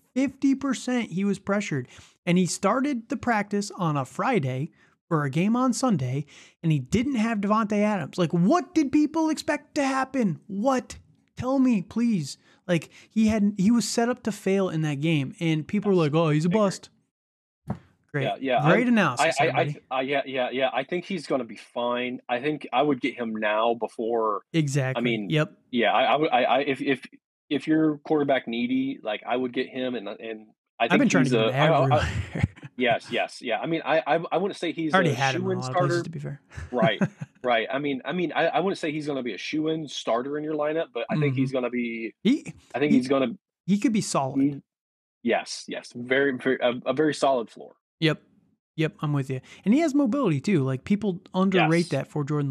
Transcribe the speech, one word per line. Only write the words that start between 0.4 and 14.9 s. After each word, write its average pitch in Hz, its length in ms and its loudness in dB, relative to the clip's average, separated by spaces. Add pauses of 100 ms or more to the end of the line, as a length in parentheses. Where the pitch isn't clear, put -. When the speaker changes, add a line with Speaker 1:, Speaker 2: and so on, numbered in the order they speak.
Speaker 1:
percent 254 560 -2
he 185 140 0
was 196 140 0
pressured. 196 500 -4 (360)
And 175 120 4
he 185 80 4
started 233 640 -2
the 269 80 -2
practice 208 540 -2
on 170 260 -2
a 131 80 -2
Friday 156 640 -2 (380)
for 151 160 0
a 139 40 -2
game 190 280 2
on 254 160 2
Sunday, 147 520 -2 (380)
and 165 80 2
he 151 80 2
didn't 240 360 0
have 226 240 0
Davante 214 420 0
Adams. 208 360 -2
Like, 175 140 2
what 247 420 4
did 302 200 2
people 302 360 2
expect 294 460 -4
to 294 80 0
happen? 269 640 0
What? 247 500 -2 (380)
Tell 262 240 0
me, 247 220 2
please. 214 560 -2 (280)
Like, 175 240 0 (200)
he 220 180 2
had, 208 300 2
he 190 140 4
was 240 140 4
set 233 220 0
up 247 160 -4
to 220 80 -4
fail 190 380 0
in 156 140 -2
that 147 180 -2